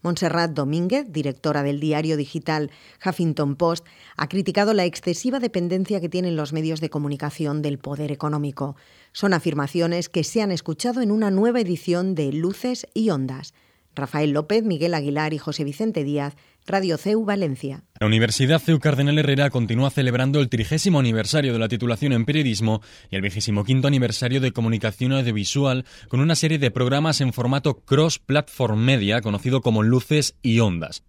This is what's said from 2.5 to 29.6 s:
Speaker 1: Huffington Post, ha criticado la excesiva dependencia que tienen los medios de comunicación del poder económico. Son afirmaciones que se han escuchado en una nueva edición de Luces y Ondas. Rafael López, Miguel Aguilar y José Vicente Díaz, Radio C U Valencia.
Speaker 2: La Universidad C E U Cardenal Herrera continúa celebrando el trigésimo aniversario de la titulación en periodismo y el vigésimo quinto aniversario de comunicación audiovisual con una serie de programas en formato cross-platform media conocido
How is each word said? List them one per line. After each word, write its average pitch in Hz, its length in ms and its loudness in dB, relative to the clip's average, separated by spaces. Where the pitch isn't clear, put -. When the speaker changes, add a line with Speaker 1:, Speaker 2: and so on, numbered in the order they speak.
Speaker 1:
Huffington 160 520 0
Post, 170 280 0
ha 143 120 -4
criticado 202 480 0
la 185 100 2
excesiva 180 540 -2
dependencia 185 600 -2
que 170 80 -4
tienen 175 280 -2
los 151 180 -4
medios 160 280 -2
de 156 100 -4
comunicación 147 720 -4
del 143 160 -4
poder 147 320 -6
económico. 147 640 -4
Son 190 220 0
afirmaciones 170 760 -2
que 165 160 -2
se 220 200 -2
han 202 80 -2
escuchado 226 500 -4
en 220 80 2
una 214 220 2
nueva 233 300 2
edición 180 520 -2
de 147 180 0
Luces 190 600 -4
y 220 160 2
Ondas. 135 460 -4
Rafael 147 340 0
López, 151 340 0
Miguel 170 300 0
Aguilar 151 400 -2
y 147 60 -4
José 151 240 -4
Vicente 156 400 -2
Díaz, 143 320 -2
Radio 190 300 0
C 208 180 0
U 226 100 0
Valencia. 151 580 -4
Speaker 2:
La 110 60 0
Universidad 117 540 4
C - 120 0
E 160 40 6
U 139 40 2
Cardenal 143 380 2
Herrera 139 320 2
continúa 120 400 2
celebrando 131 500 2
el 135 100 2
trigésimo 151 500 2
aniversario 123 520 2
de 117 60 0
la 113 100 0
titulación 120 460 0
en 113 100 2
periodismo 113 580 0
y 95 60 -6
el 95 80 0
vigésimo 101 400 -2
quinto 131 240 2
aniversario 127 520 0
de 127 120 0
comunicación 113 640 -2
audiovisual 127 680 0
con 123 100 0
una 160 160 4
serie 160 240 0
de 135 100 2
programas 139 520 0
en 127 120 2
formato 131 460 0
cross-platform 139 1000 0
media 117 420 2
conocido 113 400 0